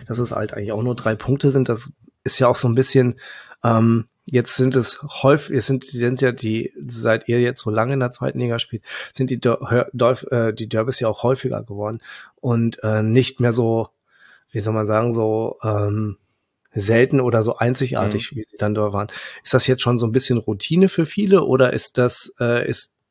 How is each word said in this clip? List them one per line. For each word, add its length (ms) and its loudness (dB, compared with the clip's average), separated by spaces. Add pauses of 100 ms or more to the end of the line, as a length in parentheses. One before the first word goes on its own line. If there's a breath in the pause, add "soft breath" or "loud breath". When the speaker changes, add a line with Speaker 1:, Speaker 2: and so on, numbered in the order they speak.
Speaker 1:
dass 120 -6
es 120 -2
halt 240 -6
eigentlich 180 -6
auch 100 -4
nur 120 -2
drei 220 -2
Punkte 340 0
sind, 180 2
das 220 -4 (320)
ist 160 -4
ja 80 4
auch 100 4
so 120 0
ein 80 2
bisschen, 420 2 (460 loud breath)
ähm, 420 4 (180)
jetzt 300 0
sind 220 2
es 260 0 (220)
häufig, 320 2
es 100 -2
sind, 160 -2
sind 380 -4
ja 100 2
die, 420 -4 (140)
seit 420 -2
ihr 120 2
jetzt 220 -2
so 80 -4
lange 240 0
in 60 0
der 120 -2
zweiten 260 -6
Liga 220 -2
spielt, 240 -10 (280 loud breath)
sind 180 -2
die 100 -4
Der-, 200 2
Hör-, 320 0
Dorf-, 380 0
äh, 220 0
die 160 -8
Derbys 320 -2
ja 80 0
auch 160 -4
häufiger 400 -2
geworden 360 -8 (360 loud breath)
und, 480 -2
äh, 180 0
nicht 380 2
mehr 120 2
so, 360 0 (640 soft breath)
wie 80 -6
soll 140 -2
man 120 0
sagen, 280 2
so, 500 -2
ähm, 540 -2 (560)
selten 460 4
oder 220 2
so 140 -2
einzigartig, 760 -2
Speaker 2:
Mhm. 40 -10
Speaker 1:
wie 100 -8
sie 120 -20
dann 160 0
da 180 0
waren. 160 -2 (340 loud breath)
Ist 120 -2
das 120 4
jetzt 160 2
schon 160 2
so 80 0
ein 60 -2
bisschen 260 2
Routine 500 2
für 180 0
viele 360 2
oder 300 4
ist 260 -6
das, 400 0
äh, 300 0
ist 240 -6 (180)